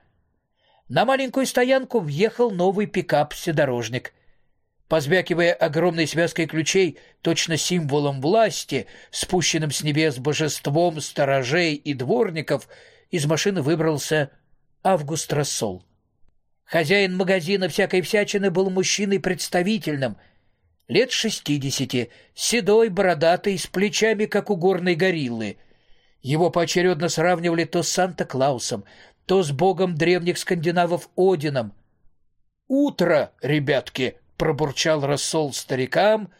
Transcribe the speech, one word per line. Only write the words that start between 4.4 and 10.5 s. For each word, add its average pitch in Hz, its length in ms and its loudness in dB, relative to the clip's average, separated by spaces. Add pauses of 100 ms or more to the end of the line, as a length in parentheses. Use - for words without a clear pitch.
Позвякивая 170 640 2
огромной 165 540 0
связкой 165 380 0
ключей, 160 540 0 (220)
точно 165 360 0
символом 143 640 0
власти, 170 640 0 (260)
спущенным 156 600 0
с - 100 -4
небес 147 380 0
божеством 151 840 0